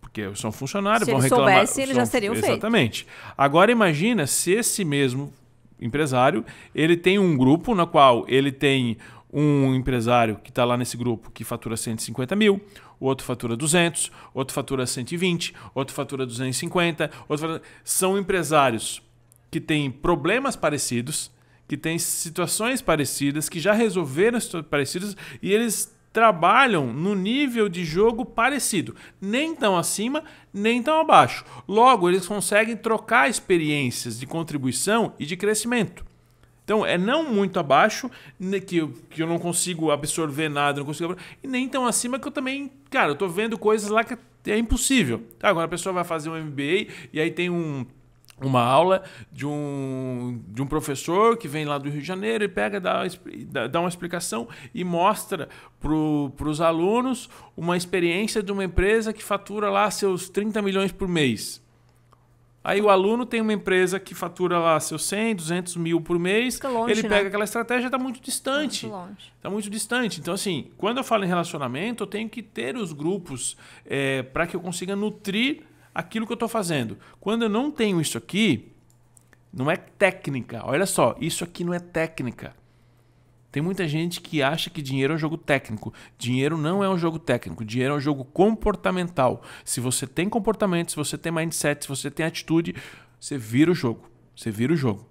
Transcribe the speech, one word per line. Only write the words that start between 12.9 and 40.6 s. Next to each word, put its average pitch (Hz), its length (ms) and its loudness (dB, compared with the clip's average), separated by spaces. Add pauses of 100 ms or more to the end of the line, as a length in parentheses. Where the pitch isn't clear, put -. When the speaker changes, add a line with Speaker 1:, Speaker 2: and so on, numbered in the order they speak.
Speaker 1:
o 131 60 -2
outro 135 180 0
fatura 117 320 -4
duzentos, 165 560 2 (220)
outro 131 200 -4
fatura 131 320 -2
cento 123 260 -6
e 175 40 -4
vinte, 175 380 0 (200)
outro 131 200 -4
fatura 135 320 -6
duzentos 127 300 -4
e - 40 -2
cinquenta, 170 500 0 (160)
outro 151 220 -2
fatura... 160 140 -6 (200)
são 190 360 0
empresários 151 840 2 (480)
que 160 80 -4
têm 147 320 0
problemas 175 640 0
parecidos, 135 800 -4 (340)
que 147 120 -6
têm 160 200 -4
situações 180 840 -2
parecidas, 147 680 0
que - 100 -8
já 175 140 2
resolveram 202 680 2
situações 165 300 -8
parecidas 175 480 -2 (240)
e 180 100 -2
eles 220 480 0 (140)
trabalham 202 800 6
no 170 220 -2
nível 226 560 0
de 175 160 -6
jogo 214 400 2
parecido, 226 680 0 (240)
nem 269 360 -2
tão 202 240 2
acima, 226 440 -2 (300)
nem 226 300 0
tão 311 180 2
abaixo. 202 420 6 (240)
Logo, 214 400 6
eles 180 220 2
conseguem 208 480 0
trocar 226 540 2
experiências 147 880 0
de 135 60 -10
contribuição 156 920 -2
e - 60 -6
de 180 140 -6
crescimento. 214 680 0 (600)
Então, 208 220 2
é 131 100 2
não 240 280 2
muito 202 340 0
abaixo, 170 500 4 (300)
né, 190 220 -4
que 180 160 -4
eu, 151 180 0 (160)
que 151 120 -10
eu 160 40 0
não 170 120 0
consigo 170 520 -2
absorver 151 580 -2
nada, 143 300 0